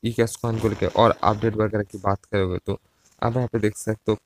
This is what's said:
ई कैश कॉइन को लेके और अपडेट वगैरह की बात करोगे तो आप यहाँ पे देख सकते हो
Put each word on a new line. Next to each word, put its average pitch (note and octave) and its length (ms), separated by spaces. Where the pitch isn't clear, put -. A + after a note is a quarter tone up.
ई A#2 80
कैश A2+ 240
कॉइन A2+ 220
को A2+ 100
लेके G2+ 180
और G#2+ 360
अपडेट G#2+ 340
वगैरह G#2+ 260
की G2+ 160
बात G2 260
करोगे F#2 420
तो G2 120
आप A#2 140
यहाँ B2 160
पे A#2+ 60
देख G#2 180
सकते - 360
हो G#2 140